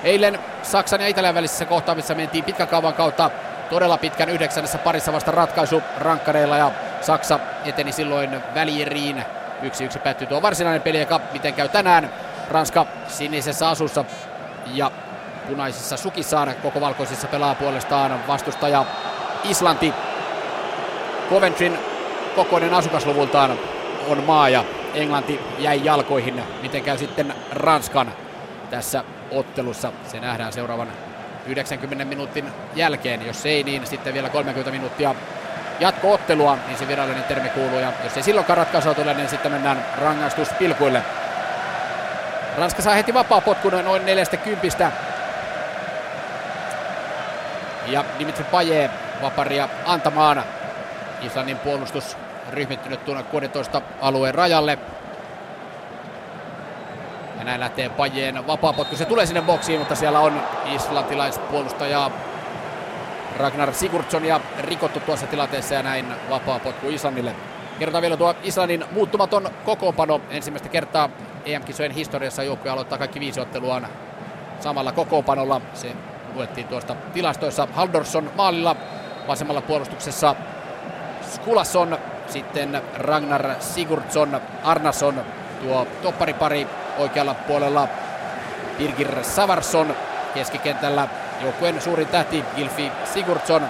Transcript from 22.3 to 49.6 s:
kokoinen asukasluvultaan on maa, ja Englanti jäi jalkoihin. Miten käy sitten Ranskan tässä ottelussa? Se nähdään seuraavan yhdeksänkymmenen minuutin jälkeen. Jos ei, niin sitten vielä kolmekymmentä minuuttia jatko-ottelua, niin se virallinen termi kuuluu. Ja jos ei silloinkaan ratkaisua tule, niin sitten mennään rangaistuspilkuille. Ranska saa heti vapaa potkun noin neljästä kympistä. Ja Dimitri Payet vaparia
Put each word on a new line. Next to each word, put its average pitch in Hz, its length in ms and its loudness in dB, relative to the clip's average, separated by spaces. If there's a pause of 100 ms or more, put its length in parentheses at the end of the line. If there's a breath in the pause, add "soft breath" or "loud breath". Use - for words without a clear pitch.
kokoinen 175 380 4
asukasluvultaan 143 880 4 (480)
on 143 160 2
maa, 151 260 8
ja 127 140 6 (300)
Englanti 147 460 0 (200)
jäi 143 240 2
jalkoihin. 135 600 2 (180)
Miten 131 220 -4
käy 139 140 0
sitten 143 360 -2 (180)
Ranskan 139 600 4 (580)
tässä 123 340 -2 (280)
ottelussa? 127 600 -2 (160)
Se 113 120 -10
nähdään 113 340 -4
seuraavan 117 340 -4 (580)
yhdeksänkymmenen 135 600 -4
minuutin 139 440 -6 (240)
jälkeen. 127 520 0
Jos 113 180 -6
ei, 147 180 4
niin 139 240 -4
sitten 135 260 -6
vielä 135 160 -2
kolmekymmentä 135 420 -2
minuuttia 131 440 0 (640)
jatko-ottelua, 170 800 6 (100)
niin 120 100 -6
se 135 100 -4
virallinen 135 360 -2
termi 131 260 -2
kuuluu. 131 300 0
Ja 127 120 0 (120)
jos 120 140 -4
ei - 60 -2
silloinkaan 185 340 6
ratkaisua 156 360 4
tule, 147 200 2
niin 139 160 -2
sitten 160 220 -2
mennään 135 340 0 (160)
rangaistuspilkuille. 147 1000 2 (1600)
Ranska 175 240 0
saa 208 120 6
heti 214 200 4
vapaa 233 280 6
potkun 196 320 2 (120)
noin 190 200 2
neljästä 190 320 4
kympistä. 185 540 2 (3000)
Ja 131 180 0 (140)
Dimitri 151 320 -4
Payet 160 400 4 (300)
vaparia 139 480 0 (160)